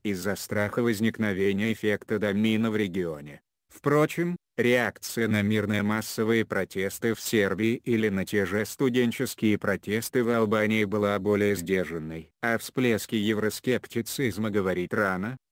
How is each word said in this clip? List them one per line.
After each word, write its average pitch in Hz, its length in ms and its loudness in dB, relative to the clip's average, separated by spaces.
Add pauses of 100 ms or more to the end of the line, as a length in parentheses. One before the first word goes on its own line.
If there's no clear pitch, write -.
из-за 98 320 -2
страха 104 480 -2
возникновения 107 880 0
эффекта 104 460 -2
домино 107 500 2
в 107 80 -2
регионе. 82 640 -4 (280)
Впрочем, 151 680 0 (220)
реакция 117 720 0
на 107 140 2
мирные 104 400 2
массовые 110 600 0
протесты 98 720 -2
в - 80 -10
Сербии 107 540 2 (100)
или 110 240 2
на 95 160 -2
те 101 200 0
же 101 200 -2
студенческие 120 920 0
протесты 104 640 0
в 113 60 0
Албании 110 540 2
была 104 360 0
более 101 360 2
сдержанной. 82 760 -4 (100)
О 117 160 0
всплеске 117 600 0
евроскептицизма 110 1300 -2
говорить 92 440 0
рано, 104 440 0 (140)